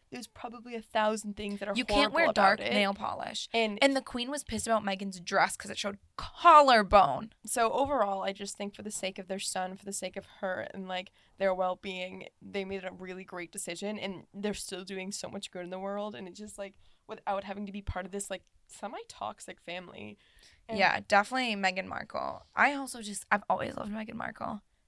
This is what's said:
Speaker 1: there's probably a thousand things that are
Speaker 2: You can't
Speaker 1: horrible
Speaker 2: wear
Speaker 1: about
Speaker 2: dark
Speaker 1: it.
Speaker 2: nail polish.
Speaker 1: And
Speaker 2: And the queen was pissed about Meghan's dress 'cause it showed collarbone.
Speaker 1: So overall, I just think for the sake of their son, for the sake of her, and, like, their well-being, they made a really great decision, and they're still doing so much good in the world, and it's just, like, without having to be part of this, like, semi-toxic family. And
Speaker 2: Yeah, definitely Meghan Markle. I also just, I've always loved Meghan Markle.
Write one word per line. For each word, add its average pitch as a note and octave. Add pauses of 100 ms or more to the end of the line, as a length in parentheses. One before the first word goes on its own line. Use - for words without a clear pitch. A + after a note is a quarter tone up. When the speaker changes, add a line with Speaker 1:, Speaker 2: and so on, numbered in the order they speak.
(120)
Speaker 1:
there's B3
probably A#3+
a A3+
thousand G#3+
things G3+
that G3+
are G3+
Speaker 2:
You B3
can't -
Speaker 1:
horrible -
Speaker 2:
wear E4
Speaker 1:
about -
Speaker 2:
dark G3+
Speaker 1:
it. -
Speaker 2:
nail G3+
polish. -
Speaker 1:
And A3
Speaker 2:
And C#4
the B3+
queen B3
was C#4+
pissed A3
about G#3+
Meghan's G3
dress F#3
'cause G3+
it -
showed G3+ (180)
collarbone. A3 (120)
Speaker 1:
So A3+
overall, A3+
I G3
just G3
think G3+
for -
the G#3
sake F#3+
of F#3
their G3
son, F#3
for -
the G3+
sake F#3
of G3 (140)
her, F#3
and, F#3+
like, F#3 (280)
their G3
well-being, F#3 (120)
they G3
made F#3+
a F#3
really F#3
great F3
decision, G#3
and F#3+
they're G3+
still F#3+
doing F#3+
so -
much -
good F3+
in F3
the F#3
world, G3+
and F#3+
it's F#3
just, G#3+
like, G3 (340)
without G3+
having G3+
to G3
be G3+
part F#3
of F#3
this, G3+
like, F#3+ (240)
semi-toxic G#3+
family. F#3 (500)
And A3+
Speaker 2:
Yeah, F#3+
definitely A3+
Meghan F#3+
Markle. - (120)
I C#4
also C4
just, G3+
I've G#3
always -
loved G#3
Meghan A3
Markle. - (260)